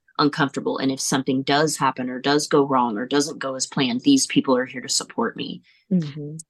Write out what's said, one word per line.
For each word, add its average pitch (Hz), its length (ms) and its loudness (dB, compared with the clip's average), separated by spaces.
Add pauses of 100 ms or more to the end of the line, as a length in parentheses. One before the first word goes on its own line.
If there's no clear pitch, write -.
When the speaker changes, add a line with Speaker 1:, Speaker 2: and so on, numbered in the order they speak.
(180)
Speaker 1:
uncomfortable. 147 600 0
And 135 120 0
if 135 100 -4
something 135 420 0
does 143 340 2
happen 131 320 -2
or 127 120 -8
does 143 280 2
go 143 180 4
wrong 123 300 2
or 123 100 -6
doesn't 143 320 -2
go 135 160 -8
as 127 120 -6
planned, 127 360 -2
these 139 240 6
people 131 300 2
are 127 80 0
here 127 160 -10
to - 80 -12
support - 480 -4
me. - 260 -10 (300)
Speaker 2:
Mm-hmm. 170 160 0
Speaker 1:
I - 0 -
think 147 300 -12 (120)